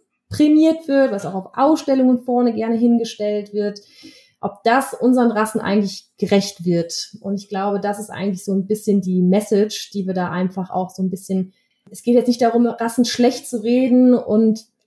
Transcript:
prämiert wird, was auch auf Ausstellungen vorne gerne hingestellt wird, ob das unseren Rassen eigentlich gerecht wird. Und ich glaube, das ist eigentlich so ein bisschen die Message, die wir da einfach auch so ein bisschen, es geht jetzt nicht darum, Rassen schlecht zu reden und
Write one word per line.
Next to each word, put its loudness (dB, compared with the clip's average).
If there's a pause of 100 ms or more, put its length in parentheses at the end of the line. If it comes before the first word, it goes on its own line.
(280)
prämiert 2
wird, 2
was -6
auch -8
auf -8
Ausstellungen 2
vorne 0
gerne -2
hingestellt 0
wird, -4 (640)
ob -10
das 0
unseren 2
Rassen -2
eigentlich -2
gerecht 0
wird. -2
Und -6
ich -12
glaube, -4
das -4
ist -12
eigentlich -6
so -4
ein -2
bisschen -2
die 0
Message, 0
die -8
wir -6
da -4
einfach -4
auch -6
so -8
ein -2
bisschen, -6 (360)
es -18
geht 2
jetzt 4
nicht 0
darum, 2
Rassen -2
schlecht 0
zu -6
reden 4
und 2 (200)